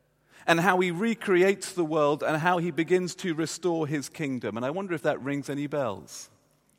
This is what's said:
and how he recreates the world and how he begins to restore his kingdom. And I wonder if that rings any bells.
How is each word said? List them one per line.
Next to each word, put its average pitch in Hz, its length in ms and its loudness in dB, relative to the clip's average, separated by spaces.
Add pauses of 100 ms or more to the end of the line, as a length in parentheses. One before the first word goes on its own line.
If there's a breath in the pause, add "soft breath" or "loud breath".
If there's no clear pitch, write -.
(480 soft breath)
and 170 120 6
how 185 200 4
he 185 120 2
recreates 196 800 2
the 175 120 0
world 151 360 2
and 143 160 0
how 180 220 2
he 170 100 0
begins 175 460 0
to 175 180 -4
restore 160 540 -2
his 143 220 -4
kingdom. 123 480 -4
And 117 60 -4
I 127 60 -2
wonder 180 240 -6
if 156 80 -4
that 143 200 0
rings 139 280 -6
any 143 160 -4
bells. 135 640 -6 (500)